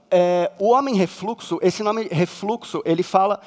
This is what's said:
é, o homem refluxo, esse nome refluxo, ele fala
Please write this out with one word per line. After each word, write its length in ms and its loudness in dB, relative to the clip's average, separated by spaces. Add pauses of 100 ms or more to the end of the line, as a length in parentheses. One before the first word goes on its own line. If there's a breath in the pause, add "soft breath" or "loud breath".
(100)
é, 480 4
o 120 2
homem 260 2
refluxo, 680 -2
esse 220 2
nome 260 -2
refluxo, 760 -4
ele 200 0
fala 420 0